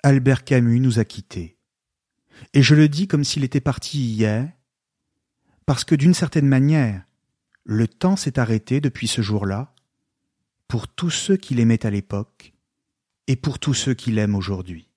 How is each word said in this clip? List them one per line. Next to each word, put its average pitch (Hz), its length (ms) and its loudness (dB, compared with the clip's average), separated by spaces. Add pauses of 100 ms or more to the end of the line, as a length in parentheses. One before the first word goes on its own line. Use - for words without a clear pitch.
Albert 135 400 4
Camus 120 380 2
nous 120 180 2
a 107 60 2
quittés. - 520 -14 (960)
Et 139 80 6
je 143 140 6
le 151 140 6
dis 165 180 -4
comme 147 160 0
s'il 139 220 -4
était 135 160 -2
parti - 380 -4
hier, 113 520 -2 (1120)
parce 127 200 -2
que 165 100 2
d'une 156 180 4
certaine 147 360 0
manière, 135 560 2 (580)
le 110 240 0
temps 185 300 0
s'est - 200 -4
arrêté 117 440 -2
depuis 123 260 -4
ce - 140 -2
jour-là, 101 520 -4 (960)
pour 113 220 -6
tous 175 200 -6
ceux 190 280 0
qui 135 180 -6
l'aimaient 113 300 2
à 110 40 -2
l'époque, 101 640 -8 (760)
et 131 100 0
pour 143 200 -6
tous 143 160 -2
ceux 131 200 -2
qui 120 180 -6
l'aiment 107 240 0
aujourd'hui. 92 600 -8